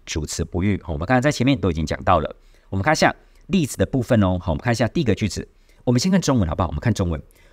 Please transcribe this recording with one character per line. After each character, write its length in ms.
主 180
词 180
补 200
语。 200
好， 120
我 40
们 60
刚 100
才 60
在 100
前 140
面 160
都 100
已 40
经 100
讲 180
到 160
了。 160
我 60
们 60
看 100
一 40
下 180
例 180
子 100
的 80
部 160
分 240
哦。 160
好， 120
我 20
们 80
看 100
一 20
下 140
第 140
一 20
个 100
句 140
子。 180
我 80
们 80
先 100
看 80
中 200
文 100
好 60
不 80
好？ 60
我 40
们 80
看 140
中 160
文。 120